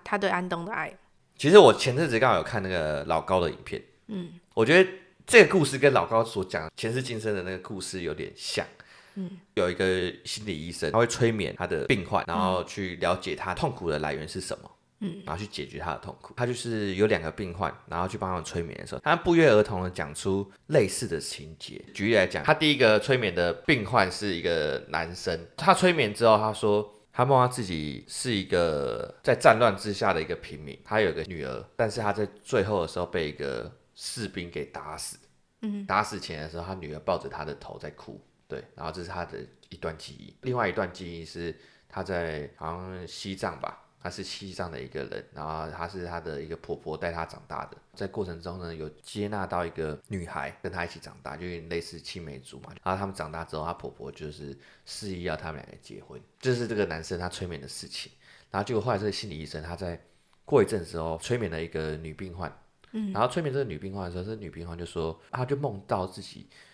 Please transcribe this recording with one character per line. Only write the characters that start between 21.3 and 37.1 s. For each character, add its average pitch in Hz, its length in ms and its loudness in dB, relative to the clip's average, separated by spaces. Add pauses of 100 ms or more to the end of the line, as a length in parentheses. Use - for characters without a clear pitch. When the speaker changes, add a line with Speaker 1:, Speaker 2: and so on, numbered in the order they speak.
Speaker 2:
节。 - 240 -14 (100)
举 101 140 -2
例 113 80 6
来 95 100 8
讲， 85 200 -2
他 156 80 6
第 156 180 4
一 135 60 4
个 110 200 8
催 131 200 4
眠 101 180 0
的 87 160 4
病 117 340 2
患 98 240 4
是 98 240 -4
一 85 80 -4
个 78 460 0
男 80 260 -4
生， 85 240 -2 (200)
他 175 160 6
催 180 180 6
眠 123 220 2
之 113 100 0
后， 110 140 10
他 107 160 2
说 104 420 2 (160)
他 123 140 2
梦 135 120 6
到 127 80 8
自 123 160 -2
己 78 460 -4
是 - 260 -4
一 98 120 0
个 73 760 0
在 131 140 4
战 113 240 8
乱 113 160 6
之 104 160 -6
下 98 220 2
的 82 80 0
一 - 20 -2
个 82 140 -4
平 78 260 -14
民， 71 220 -14
他 110 160 2
有 92 100 4
个 76 120 -4
女 85 200 -8
儿， 64 320 -8
但 110 160 0
是 120 80 -6
他 104 140 0
在 104 120 0 (160)
最 113 220 2
后 104 180 2
的 82 60 0
时 - 100 -6
候 87 80 -2
被 82 220 -2
一 73 60 -6
个 65 360 -6 (260)
士 - 340 -6
兵 87 200 -8
给 78 160 -6
打 76 320 -12
死。 - 200 -8 (440)
Speaker 1:
嗯。 202 240 -6
Speaker 2:
打 196 160 2
死 - 160 -2
前 78 240 -8
的 78 80 -8
时 82 80 -10
候， 85 80 -6
他 95 80 -6
女 80 200 -10
儿 76 80 -10
抱 90 160 0